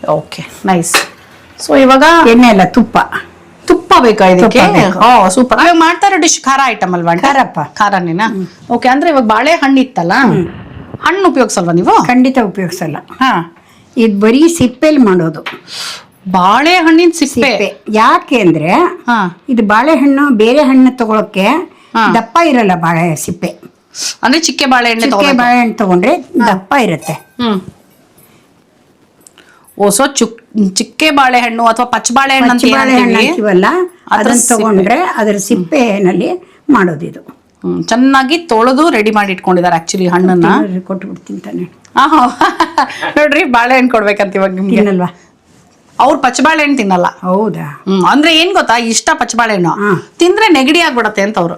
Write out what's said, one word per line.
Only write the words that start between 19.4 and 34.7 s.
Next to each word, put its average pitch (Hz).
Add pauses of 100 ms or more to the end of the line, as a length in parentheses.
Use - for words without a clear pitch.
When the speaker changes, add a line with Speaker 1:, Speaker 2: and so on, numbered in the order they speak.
Speaker 2:
ಇದು 233
ಬಾಳೆಹಣ್ಣು 277
ಬೇರೆ 233
ಹಣ್ಣು 262
ತಗೊಳಕ್ಕೆ 214 (480)
Speaker 1:
ಹಾ. 220
Speaker 2:
ದಪ್ಪ 247
ಇರಲ್ಲ 233
ಬಾಳೆ 165
ಸಿಪ್ಪೆ. - (760)
Speaker 1:
ಅಂದ್ರೆ 302
ಚಿಕ್ಕೆ 277
ಬಾಳೆಹಣ್ಣು 240
Speaker 2:
ಚಿಕ್ಕೆ 226
Speaker 1:
ತಗೊಳ್ಬೇಕು. 285
Speaker 2:
ಬಾಳೆಹಣ್ಣು 240
ತಗೊಂಡ್ರೆ 196
Speaker 1:
ಹಾ. 233
Speaker 2:
ದಪ್ಪ 185
ಇರುತ್ತೆ. 165
Speaker 1:
ಹ್ಮ್. 214 (2250)
ಓ, 202
so 269
ಚುಕ್-, -
ಚಿಕ್ಕೆ 311
ಬಾಳೆಹಣ್ಣು 247
ಅಥವಾ 233
ಪಚ್ಚ 226
ಬಾಳೆಹಣ್ಣು 269
ಅಂತ 247
Speaker 2:
ಪಚ್ಚ 247
Speaker 1:
ಏನ್ 269
Speaker 2:
ಬಾಳೆಹಣ್ಣು 262
Speaker 1:
ಅಂತೀವಿ? 220
Speaker 2:
ಅಂತೀವಲ್ಲ, 208 (440)
Speaker 1:
ಅದ್ರ -
Speaker 2:
ಅದನ್ನ 214
Speaker 1:
ಸಿಪ್ಪೆ. 240
Speaker 2:
ತಗೊಂಡ್ರೆ 220 (140)